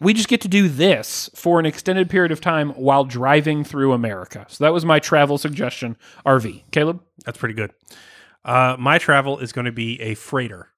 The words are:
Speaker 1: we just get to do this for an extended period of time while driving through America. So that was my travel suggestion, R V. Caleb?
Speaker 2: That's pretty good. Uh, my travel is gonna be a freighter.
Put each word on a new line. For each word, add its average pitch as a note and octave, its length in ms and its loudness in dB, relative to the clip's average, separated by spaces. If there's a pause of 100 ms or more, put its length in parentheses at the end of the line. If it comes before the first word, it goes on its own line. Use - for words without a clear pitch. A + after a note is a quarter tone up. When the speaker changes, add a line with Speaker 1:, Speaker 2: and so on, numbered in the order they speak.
Speaker 1:
we G3+ 140 4
just A3 140 -2
get A#3+ 140 2
to G3+ 60 -8
do F#3+ 200 4
this C#3+ 680 0
for E3+ 240 0
an D#3+ 80 0
extended F#3 420 -2
period F3+ 240 0
of D#3 80 -6
time D#3 300 -2
while C#3 340 2
driving C#3+ 600 0
through C3+ 280 0
America. G#2+ 560 -6
So - 160 -10
that D#3 80 4
was E3+ 120 0
my D#3+ 160 4
travel C#3+ 380 2
suggestion, C3 580 -6 (280)
R C3+ 140 4
V. A2+ 320 -8
Caleb? D#3+ 300 -2 (240)
Speaker 2:
That's - 140 -12
pretty A2+ 160 -6
good. G#2+ 180 -6 (720)
Uh, B2+ 340 2
my C#3+ 200 2
travel C#3 420 0
is B2 120 -10
gonna B2 200 -6
be A#2 280 -8
a A2 140 -6
freighter. A2 640 -8